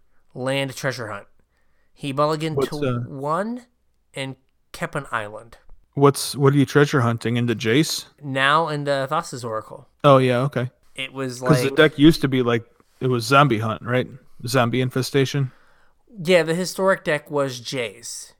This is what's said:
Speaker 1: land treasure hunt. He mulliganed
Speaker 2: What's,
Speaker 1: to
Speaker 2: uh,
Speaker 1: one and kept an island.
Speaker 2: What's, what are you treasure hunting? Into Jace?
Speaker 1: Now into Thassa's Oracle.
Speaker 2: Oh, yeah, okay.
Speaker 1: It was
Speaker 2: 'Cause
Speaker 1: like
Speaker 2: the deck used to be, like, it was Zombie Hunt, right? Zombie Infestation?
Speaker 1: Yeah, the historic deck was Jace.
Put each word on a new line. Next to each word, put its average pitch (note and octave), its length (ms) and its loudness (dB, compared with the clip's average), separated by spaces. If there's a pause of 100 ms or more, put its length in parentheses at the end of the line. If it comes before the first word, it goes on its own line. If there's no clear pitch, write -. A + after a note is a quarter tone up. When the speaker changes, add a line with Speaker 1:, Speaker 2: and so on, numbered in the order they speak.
(340)
Speaker 1:
land C3+ 420 -4
treasure B2 320 -8
hunt. G#2 200 -14 (640)
He C#3+ 200 -10
mulliganed D#3 420 -2
Speaker 2:
What's, C3+ 140 -2
Speaker 1:
to D3+ 80 -10 (100)
Speaker 2:
uh, B2 120 -2 (100)
Speaker 1:
one E3 560 -6 (480)
and C3+ 220 -8 (360)
kept - 240 -10
an C#3+ 160 -8
island. A2 460 -8 (360)
Speaker 2:
What's, - 420 4
what C#3 180 4
are C#3+ 40 2
you C3+ 80 4
treasure C#3+ 360 4
hunting? A#2 360 0
Into A#2+ 180 0
Jace? A#2 500 0 (180)
Speaker 1:
Now C#3+ 460 2
into C#3+ 400 -4
Thassa's C3+ 340 -6
Oracle. A2 440 -10 (160)
Speaker 2:
Oh, C#3 140 8
yeah, B2+ 220 2
okay. B2+ 320 -2 (240)
Speaker 1:
It C3 180 -10
was B2+ 280 -6
Speaker 2:
'Cause C3 220 4
Speaker 1:
like C3+ 60 0
Speaker 2:
the C3+ 60 -6
deck D#3 240 4
used D#3+ 220 6
to C#3+ 80 2
be, B2+ 120 0
like, A#2 220 0 (360)
it B2+ 80 -2
was A#2+ 180 0
Zombie C3 340 4
Hunt, A2 220 -6
right? B2 260 -2 (400)
Zombie A#2+ 340 0
Infestation? C3 680 -2 (720)
Speaker 1:
Yeah, E3+ 200 4
the D#3+ 120 -2
historic F#3 480 -2
deck D3+ 260 -4
was C#3 320 -4
Jace. A#2 800 -10